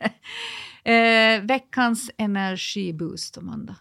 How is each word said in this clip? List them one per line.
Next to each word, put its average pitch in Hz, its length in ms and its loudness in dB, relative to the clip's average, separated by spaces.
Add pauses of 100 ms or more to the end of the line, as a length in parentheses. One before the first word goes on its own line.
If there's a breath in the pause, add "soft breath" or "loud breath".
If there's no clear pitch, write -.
(840 loud breath)
Eh, 226 580 6
veckans 233 760 0
energiboost, 190 1200 -4
Amanda, 156 440 -12